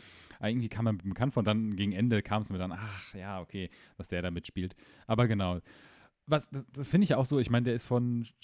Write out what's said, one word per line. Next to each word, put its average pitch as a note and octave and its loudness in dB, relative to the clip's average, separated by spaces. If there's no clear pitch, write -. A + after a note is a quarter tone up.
aber G#2 -2
irgendwie A#2 0
kam A2 -4
man G#2+ 2
bekannt A2 -2
vor B2 2
und G2+ 2
dann G#2+ 2
gegen G2+ 0
Ende G#2+ 4
kam's G#2+ -2
mir F#2+ -2
dann, F2+ -4
ach G2 -10
ja, F#2+ -8
okay, F2+ -8
dass - -12
der F2+ -2
da F2+ -2
mitspielt. F2+ -6
Aber A2+ 4
genau, F#2+ 2
was, D3 0
das, C#3 -8
das C#3 -8
finde F#3+ 6
ich D3+ 4
auch C3 4
so, C#3+ 2
ich A#2 0
meine, A#2+ 4
der A#2+ 2
ist A#2 -4
von, A#2+ 0